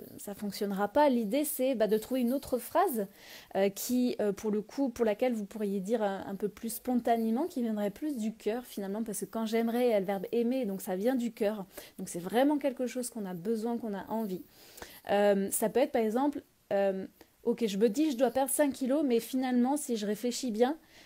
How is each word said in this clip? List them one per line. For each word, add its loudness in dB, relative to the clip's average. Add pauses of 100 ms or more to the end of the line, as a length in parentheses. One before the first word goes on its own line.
(200)
ça -12
fonctionnera -2
pas. 6
L'idée, 2
c'est, 0
bah, 2
de 4
trouver -2
une 2
autre -2
phrase, 0 (480)
euh, 4
qui, 0
euh, 2
pour -4
le 0
coup, -2
pour -4
laquelle 2
vous -4
pourriez -4
dire 0
un, -2
un -6
peu -4
plus -8
spontanément, 0
qui -4
viendrait 0
plus -6
du -4
cœur -4
finalement, -6
parce -6
que -4
quand -4
j'aimerais, 2
il 4
y 4
a 4
le 0
verbe -2
aimer, 0
donc -4
ça -4
vient 0
du -2
cœur, -2 (320)
donc -10
c'est -8
vraiment 2
quelque -2
chose -6
qu'on -8
a -6
besoin, -2
qu'on -6
a -8
envie. -4 (680)
Euh, 4
ça 0
peut 2
être 2
par 2
exemple, 0 (280)
euh, « 2 (360)
Ok, 0
je -2
me 6
dis 2
je 0
dois 4
perdre 2
cinq 2
kilos, 0
mais 4
finalement, 2
si -2
je -4
réfléchis -2
bien, 4 (280)